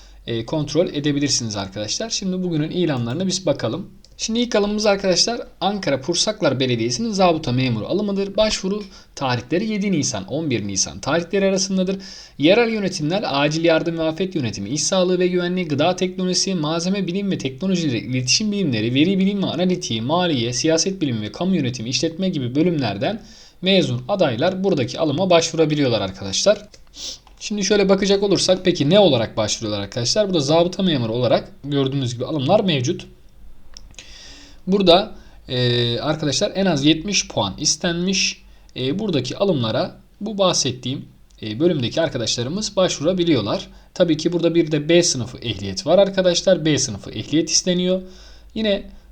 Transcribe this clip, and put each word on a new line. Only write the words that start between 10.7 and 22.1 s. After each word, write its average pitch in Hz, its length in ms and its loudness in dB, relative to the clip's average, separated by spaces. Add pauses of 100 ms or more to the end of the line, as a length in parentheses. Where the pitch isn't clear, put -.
tarihleri 170 460 0
arasındadır. 190 500 -2 (420)
Yerel 220 340 4
yönetimler, 190 540 -2
acil 151 380 0
yardım 165 340 2
ve 160 40 -2
afet 160 320 -2
yönetimi, 104 340 -4
iş 151 140 -4
sağlığı 185 360 2
ve 180 80 2
güvenliği, 180 420 0
gıda 151 280 2
teknolojisi, 185 580 -2
malzeme 170 520 -2
bilim 190 240 -2
ve 156 80 0
teknolojileri, 151 600 -2
iletişim 127 540 -2
bilimleri, 123 420 0
veri 175 240 4
bilim 196 240 2
ve 151 40 0
analitiği, 135 560 -2
maliye, 139 500 0
siyaset 160 480 0
bilimi 123 200 -2
ve 104 120 -6
kamu 185 240 0
yönetimi, 120 320 -2
işletme 165 400 -2